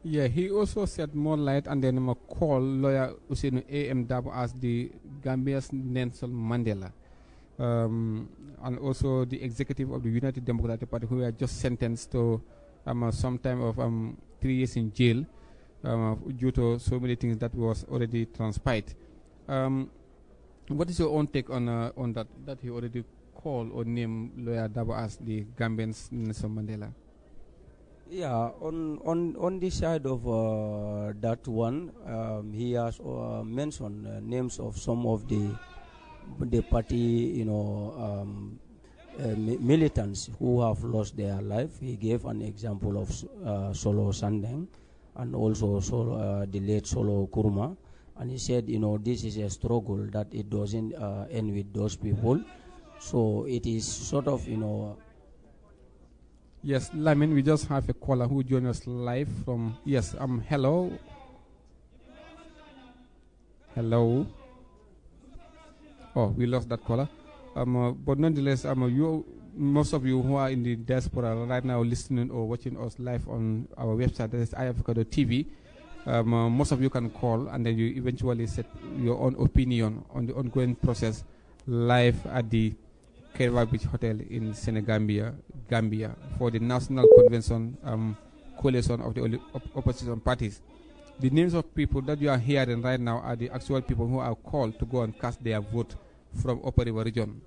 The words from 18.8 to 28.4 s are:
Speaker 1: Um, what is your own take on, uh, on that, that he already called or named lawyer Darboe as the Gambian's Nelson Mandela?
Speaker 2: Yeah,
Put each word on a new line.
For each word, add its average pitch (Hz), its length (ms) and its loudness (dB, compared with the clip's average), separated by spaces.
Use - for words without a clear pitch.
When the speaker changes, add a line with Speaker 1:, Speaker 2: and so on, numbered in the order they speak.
Speaker 1:
Um, 135 400 0
what 160 200 -2
is 170 100 -4
your 156 100 2
own 147 180 2
take 135 220 -4
on, 123 180 -2
uh, 117 300 -2
on 120 160 -4
that, 110 140 -6
that 135 160 -12
he 123 80 -10
already 120 340 -8
called 123 380 -6
or 117 100 -4
named 117 540 -4
lawyer 117 320 -4
Darboe 110 280 -4
as 113 200 -6
the 107 280 -6
Gambian's 113 520 -4
Nelson 110 460 -4
Mandela? 107 380 -8
Speaker 2:
Yeah, 131 400 -2